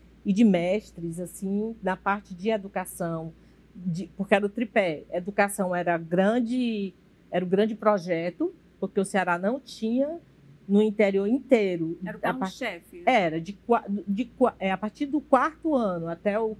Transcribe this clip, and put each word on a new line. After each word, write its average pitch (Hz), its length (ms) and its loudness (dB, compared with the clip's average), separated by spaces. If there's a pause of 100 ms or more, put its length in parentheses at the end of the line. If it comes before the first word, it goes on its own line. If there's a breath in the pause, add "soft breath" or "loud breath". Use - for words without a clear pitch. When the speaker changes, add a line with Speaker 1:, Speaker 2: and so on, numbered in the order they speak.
(260 soft breath)
Speaker 1:
e 202 60 2
de 208 120 4
mestres, 180 760 0
assim, 202 640 -6
na 214 140 -2
parte 202 380 -4
de 185 160 -4
educação, 180 840 -6 (420 soft breath)
de, 180 400 -6
porque 196 200 0
era 202 100 4
o 202 60 -2
tripé. 202 600 -2
Educação 196 640 -2
era 175 220 0
grande, 208 960 0 (380)
era 180 140 -2
o 185 40 -4
grande 208 260 2
projeto, 185 800 0 (240)
porque 196 220 -2
o 190 60 2
Ceará 180 320 0
não 208 200 -2
tinha 269 600 -4 (480)
no 202 120 6
interior 202 460 2
inteiro. 196 800 2
Speaker 2:
Era 214 120 -8
o - 40 -20
Speaker 1:
A - 20 -20
par-, 262 160 0
Speaker 2:
carro-chefe. 185 680 -8
Speaker 1:
era, 175 360 4
de 180 140 -8
qua-, - 300 0 (220)
de 202 200 -2
qua-, - 340 2
é, 190 100 0
a 185 60 0
partir 214 300 -6
do 277 140 -2
quarto 302 540 2
ano 185 320 -2
até 185 320 -2
o, 220 220 -2